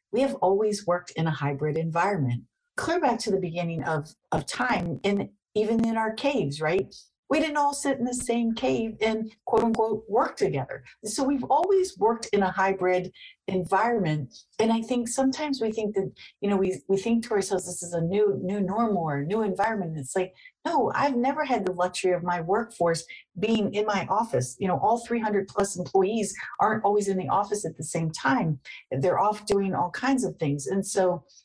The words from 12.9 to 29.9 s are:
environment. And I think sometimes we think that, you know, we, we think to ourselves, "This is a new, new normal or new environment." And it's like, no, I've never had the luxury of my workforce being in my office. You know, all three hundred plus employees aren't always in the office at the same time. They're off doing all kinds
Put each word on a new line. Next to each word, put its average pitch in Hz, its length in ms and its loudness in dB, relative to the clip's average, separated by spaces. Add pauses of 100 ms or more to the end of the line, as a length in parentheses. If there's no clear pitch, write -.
environment. 185 840 0 (280)
And 226 120 4
I 226 120 0
think 240 240 -2
sometimes 269 520 0
we 220 120 0
think 214 240 -4
that, - 160 0 (280)
you 202 120 0
know, 202 40 4
we, 185 320 0
we 190 100 2
think 226 280 0
to 233 80 -2
ourselves, 196 320 0
"This 175 160 -8
is 175 120 -8
a 170 80 0
new, 196 420 2
new 196 180 -2
normal 196 400 0
or 143 220 -2
new 202 180 0
environment." 196 520 0
And 156 60 -6
it's 131 160 -8
like, 185 200 -2 (300)
no, 294 280 2
I've 277 220 2
never 269 280 0
had 240 220 0
the 185 60 0
luxury 180 420 0
of 170 80 0
my 175 200 0
workforce 170 640 0 (360)
being 214 340 2
in 214 140 0
my 196 200 0
office. 202 520 0
You 190 80 0
know, 180 100 2
all 226 220 2
three 233 200 -2
hundred 208 280 0
plus 196 300 -2
employees 196 540 2 (280)
aren't 220 260 2
always 208 220 2
in 190 100 0
the 156 120 -2
office 208 360 0
at 160 100 -8
the - 80 -10
same 160 280 -2
time. 180 480 0 (320)
They're 139 280 2
off 208 280 0
doing 196 260 2
all 175 160 -2
kinds 254 360 0